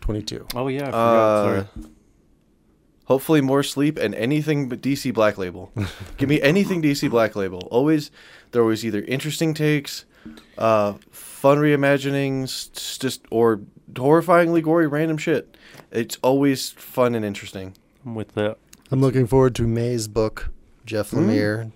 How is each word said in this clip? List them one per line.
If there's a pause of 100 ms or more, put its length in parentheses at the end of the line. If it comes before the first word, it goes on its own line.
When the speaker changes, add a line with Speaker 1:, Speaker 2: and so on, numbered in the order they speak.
Speaker 1:
twenty-two?
Speaker 2:
Oh,
yeah,
I
forgot.
Speaker 3:
Uh,
Speaker 2:
Sorry. (1160)
Speaker 3:
hopefully
more
sleep
and
anything
but
D
C
Black
Label. (220)
Speaker 1:
<laughs>
Speaker 3:
Give
me
anything
D
C
Black
Label.
Always, (420)
they're
always
either
interesting
takes, (540)
uh, (160)
fun
reimaginings,
s-,
just,
or (340)
horrifyingly
gory
random
shit. (340)
It's
always
fun
and
interesting. (300)
Speaker 2:
I'm
with
that. (320)
Speaker 1:
I'm
looking
forward
to
May's
book, (360)
Jeff
Speaker 3:
Mm.
Speaker 1:
Lemire.